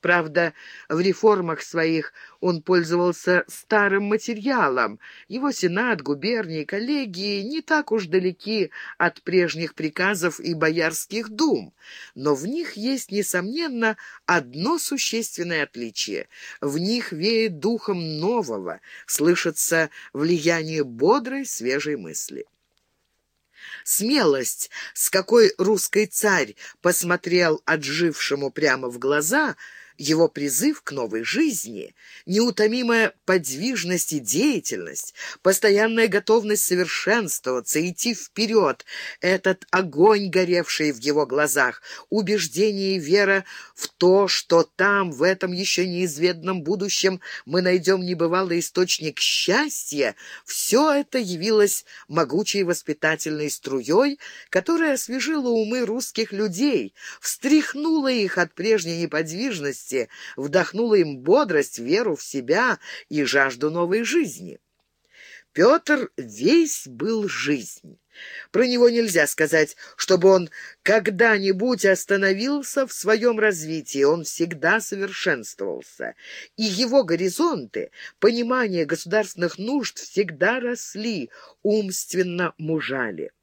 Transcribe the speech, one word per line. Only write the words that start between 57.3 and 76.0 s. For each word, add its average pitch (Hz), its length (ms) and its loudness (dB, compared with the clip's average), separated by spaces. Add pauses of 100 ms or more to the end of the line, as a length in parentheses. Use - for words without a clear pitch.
их 214 280 0
от 170 160 0
прежней 170 480 0
неподвижности, 160 880 -4 (460)
вдохнула 185 580 0
им 156 240 2
бодрость, 160 640 2
веру 165 360 0
в - 60 -12
себя 165 560 0 (320)
и 147 140 0
жажду 135 480 0
новой 175 320 0
жизни. 226 560 -4 (920)
Петр 262 640 4
весь 143 720 2
был 196 420 -4
жизнь. 131 680 -4 (540)
Про 240 160 4
него 240 240 6
нельзя 202 340 2
сказать, 156 500 2 (200)
чтобы 185 340 4
он 180 220 6 (320)
когда-нибудь 202 1040 2
остановился 202 1000 2
в - 80 -14
своем 220 460 2
развитии. 160 640 0
Он 156 220 2
всегда 170 540 0
совершенствовался. 120 1300 -6 (420)